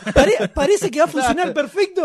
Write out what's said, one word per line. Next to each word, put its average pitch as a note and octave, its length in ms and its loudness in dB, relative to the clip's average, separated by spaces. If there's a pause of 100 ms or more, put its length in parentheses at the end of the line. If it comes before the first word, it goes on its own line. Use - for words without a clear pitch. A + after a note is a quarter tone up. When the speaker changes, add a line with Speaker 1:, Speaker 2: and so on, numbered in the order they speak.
(140)
Speaker 1:
pare-, C#4 360 2
<laughs> - 40 -18
parece F4 380 0
que C#4+ 80 -2
va E4 60 4
a - 20 0
funcionar D#4 440 -2
Speaker 2:
Claro. - 20 -12
Speaker 1:
perfecto, F4+ 520 -2